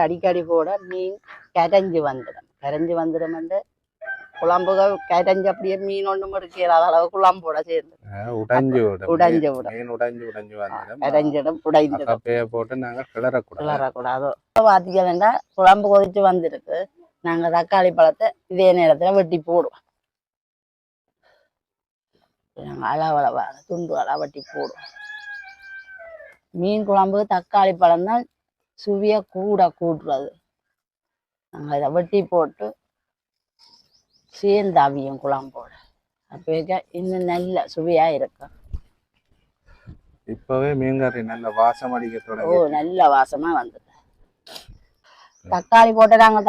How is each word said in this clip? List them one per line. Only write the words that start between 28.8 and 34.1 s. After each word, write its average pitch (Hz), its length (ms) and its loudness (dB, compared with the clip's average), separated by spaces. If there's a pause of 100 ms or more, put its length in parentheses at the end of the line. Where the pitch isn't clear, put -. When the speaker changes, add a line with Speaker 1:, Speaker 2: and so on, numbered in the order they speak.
Speaker 1:
சுவையை 208 360 0 (160)
கூட 196 260 -2 (200)
கூட்டுறது. 156 480 -4 (1300)
நாங்க 147 240 -14
இதை 143 180 -2
வெட்டி 180 240 0 (100)
போட்டு 175 360 -2 (1700)